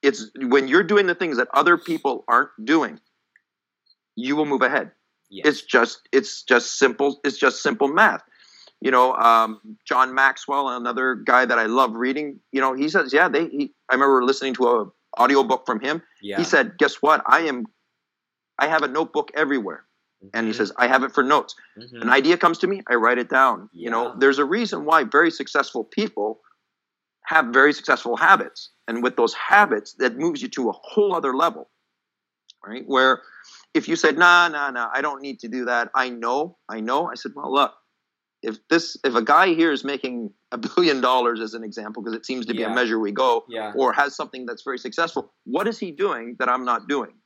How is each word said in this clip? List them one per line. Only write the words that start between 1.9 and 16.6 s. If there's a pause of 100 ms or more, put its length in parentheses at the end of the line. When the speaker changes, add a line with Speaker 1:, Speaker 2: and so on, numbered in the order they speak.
Speaker 1:
aren't (140)
doing, (1160)
you
will
move
ahead. (380)
Speaker 2:
Yes.
Speaker 1:
It's
just,
it's
just
simple.
It's
just
simple
math. (600)
You
know,
um, (100)
John
Maxwell,
another
guy
that
I
love
reading, (120)
you
know,
he
says,
yeah,
they,
he, (160)
I
remember
listening
to
a (360)
audiobook
from
him. (200)
Speaker 2:
Yeah.
Speaker 1:
He
said,